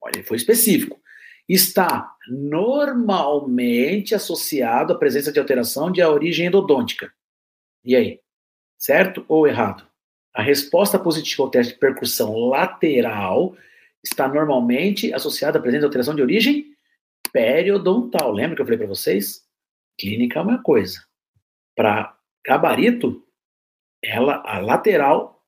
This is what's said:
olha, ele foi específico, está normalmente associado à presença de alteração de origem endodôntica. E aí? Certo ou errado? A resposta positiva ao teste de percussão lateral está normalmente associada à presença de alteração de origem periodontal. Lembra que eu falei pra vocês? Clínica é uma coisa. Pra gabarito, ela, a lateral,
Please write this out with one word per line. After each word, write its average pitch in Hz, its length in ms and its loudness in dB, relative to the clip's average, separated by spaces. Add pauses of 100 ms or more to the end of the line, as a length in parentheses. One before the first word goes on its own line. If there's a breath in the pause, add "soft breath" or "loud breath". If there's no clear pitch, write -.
olha, 113 160 -12
ele - 80 -12
foi 113 120 -4
específico, 220 640 2 (480 loud breath)
está 175 680 0 (140)
normalmente 147 1900 0
associado 151 800 -2
à 165 40 0
presença 143 360 0
de 147 60 0
alteração 135 520 0
de 175 120 0
origem 160 440 2
endodôntica. 156 680 0 (720)
E 123 120 4
aí? 104 240 0 (580)
Certo 185 500 0
ou 156 180 4
errado? 110 400 -2 (480)
A 113 80 -6
resposta 170 560 2
positiva 156 440 -2
ao 127 80 -2
teste 120 240 0
de - 40 -20
percussão 123 580 -2 (120)
lateral 131 1080 0 (480 soft breath)
está - 240 -2
normalmente 147 840 0
associada 143 460 -2
à 104 40 -4
presença 131 180 0
de 147 60 2
alteração 131 280 -2
de 147 80 0
origem 220 440 2 (680)
periodontal. 175 1000 2
Lembra 143 240 -4
que 143 60 -2
eu 120 40 -6
falei 113 120 0
pra 104 80 -6
vocês? 165 560 -4 (560)
Clínica 117 400 -4
é 165 40 -2
uma 240 200 0
coisa. 101 380 0 (760)
Pra 107 400 0 (280)
gabarito, 151 800 2 (800)
ela, 131 420 -2
a 101 140 -6
lateral, 147 880 0